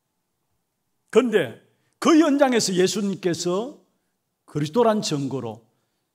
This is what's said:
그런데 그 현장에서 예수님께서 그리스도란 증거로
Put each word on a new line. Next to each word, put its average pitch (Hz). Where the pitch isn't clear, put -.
그런데 208
그 302
현장에서 269
예수님께서 185
그리스도란 208
증거로 131